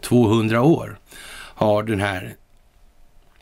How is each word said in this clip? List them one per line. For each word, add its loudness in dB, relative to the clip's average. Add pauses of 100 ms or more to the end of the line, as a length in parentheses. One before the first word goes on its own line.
tvåhundra 2
år 0 (340)
har -2
den -2
här -6 (1040)